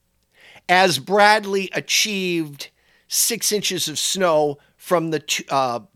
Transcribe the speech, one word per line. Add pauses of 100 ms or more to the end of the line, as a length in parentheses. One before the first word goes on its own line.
(680)
as
Bradley
achieved (380)
six
inches
of
snow (200)
from
the
t-,
uh, (140)